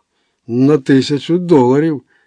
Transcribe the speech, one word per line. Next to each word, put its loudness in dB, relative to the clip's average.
на 0
тисячу -2
доларів. 0